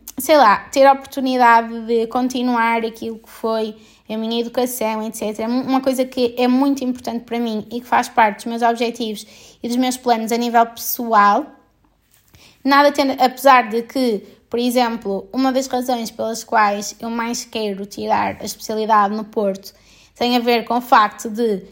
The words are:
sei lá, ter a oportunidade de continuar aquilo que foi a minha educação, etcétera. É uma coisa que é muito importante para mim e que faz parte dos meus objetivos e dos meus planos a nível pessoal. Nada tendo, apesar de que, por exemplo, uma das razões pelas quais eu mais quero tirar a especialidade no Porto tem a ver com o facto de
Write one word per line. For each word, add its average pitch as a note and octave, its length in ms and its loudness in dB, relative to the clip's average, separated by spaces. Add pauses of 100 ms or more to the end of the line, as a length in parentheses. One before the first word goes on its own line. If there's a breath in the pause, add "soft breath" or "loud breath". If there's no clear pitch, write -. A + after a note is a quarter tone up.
(180)
sei D4+ 180 2
lá, A3 220 6 (120)
ter C4+ 160 4
a C4+ 60 8
oportunidade A#3 920 2
de A3+ 220 0
continuar A#3+ 760 -2
aquilo A3+ 360 -10
que - 100 -20
foi A3 480 -6 (320 soft breath)
a A3 80 -6
minha A3+ 240 -4
educação, A#3 600 -4
etcétera. A3 420 -8
É A3 40 -4
uma B3+ 320 0
coisa C4 240 -2
que B3 340 -2
é B3 80 0
muito C4+ 380 2
importante A#3 400 -6
para A#3 160 -6
mim A3 320 -4
e A#3+ 80 -6
que A#3+ 80 -18
faz B3 220 0
parte G#3+ 300 2
dos - 80 -12
meus A#3 140 -6
objetivos A#3 640 -2 (380 loud breath)
e B3 60 -6
dos A#3+ 80 -2
meus B3+ 180 0
planos A3+ 380 0
a A#3 40 0
nível A#3 280 2
pessoal. A3+ 800 2 (1160 soft breath)
Nada C#4+ 300 4
tendo, C#4 260 0
apesar B3+ 520 4
de A3+ 140 -4
que, A#3 420 -2 (240 loud breath)
por A#3 100 -4
exemplo, A#3 720 -2
uma C4 220 0
das C4+ 140 -2
razões B3 440 -4
pelas A3 320 -8
quais G#3 560 0
eu A#3 100 -10
mais A#3 360 -6
quero G3+ 400 -6
tirar G#3 560 -4
a - 20 -14
especialidade G#3+ 720 0
no A3 80 -6
Porto G3+ 500 -4 (420 soft breath)
tem A#3+ 200 -2
a A#3+ 40 2
ver A#3 260 0
com A#3 120 -2
o B3 40 -2
facto A#3 480 2
de G#3+ 420 -2